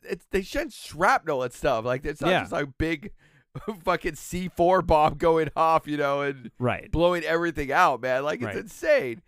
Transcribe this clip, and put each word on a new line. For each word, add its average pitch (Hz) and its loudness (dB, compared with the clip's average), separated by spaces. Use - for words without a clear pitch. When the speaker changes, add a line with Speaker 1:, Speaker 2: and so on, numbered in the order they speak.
Speaker 1:
it's, 190 -10
they 196 -2
send 277 -6
shrapnel 160 0
and 123 -6
stuff. 120 -2
Like, 131 -4
it's 147 -8
not 165 0
Speaker 2:
Yeah. 170 2
Speaker 1:
just, 98 -10
like, 147 -6
big 160 -4
<laughs> 170 -10
fucking 175 -2
C 180 -8
four 180 4
bomb 156 4
going 165 2
off, 160 2
you 147 -4
know, 143 0
and 135 -6
Speaker 2:
Right. 113 -2
Speaker 1:
blowing 170 2
everything 160 -2
out, 131 4
man. 127 0
Like, 160 -4
it's - -4
Speaker 2:
Right. 101 -8
Speaker 1:
insane. 220 -2